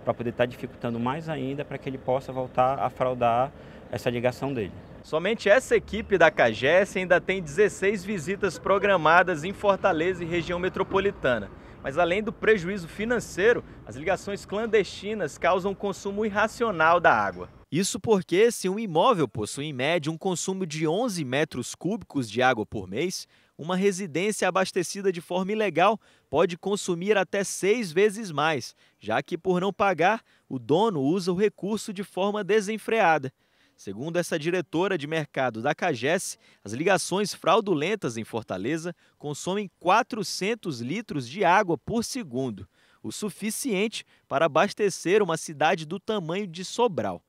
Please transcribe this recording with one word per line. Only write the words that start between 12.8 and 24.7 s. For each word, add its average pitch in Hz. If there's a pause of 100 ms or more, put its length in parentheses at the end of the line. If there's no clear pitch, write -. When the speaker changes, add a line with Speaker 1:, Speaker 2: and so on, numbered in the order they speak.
Speaker 2:
financeiro, 208 (220)
as 107
ligações 180
clandestinas 202
causam 185
consumo 202
irracional 202
da 165
água. 95 (240)
Isso 190
porque, 208
se -
um 196
imóvel 185
possui 107
em 156
média 147
um 165
consumo 190
de 156
onze 180
metros 127
cúbicos 160
de 113
água 123
por 98
mês, 143 (280)
uma 165
residência 190
abastecida 190